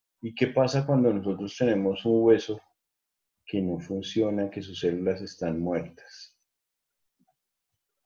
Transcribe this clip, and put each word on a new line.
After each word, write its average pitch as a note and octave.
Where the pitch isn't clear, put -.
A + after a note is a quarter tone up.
¿Y A2+
qué B2+
pasa C#3
cuando B2
nosotros G2
tenemos G2
un A2+
hueso A2
que G2+
no F2
funciona, G2
que G2
sus F#2+
células F#2
están E2+
muertas? -